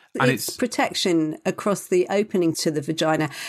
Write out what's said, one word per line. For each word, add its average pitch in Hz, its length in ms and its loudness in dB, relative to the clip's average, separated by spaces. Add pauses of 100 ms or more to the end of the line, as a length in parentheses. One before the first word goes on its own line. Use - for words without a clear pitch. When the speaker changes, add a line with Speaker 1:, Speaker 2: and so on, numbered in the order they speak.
(200)
Speaker 1:
and 135 120 4
Speaker 2:
It's - 180 -2
Speaker 1:
it's - 80 -8
Speaker 2:
protection 180 880 0
across 190 440 -2
the 180 200 4
opening 190 460 2
to - 160 -2
the 151 100 -2
vagina. 156 480 0 (200)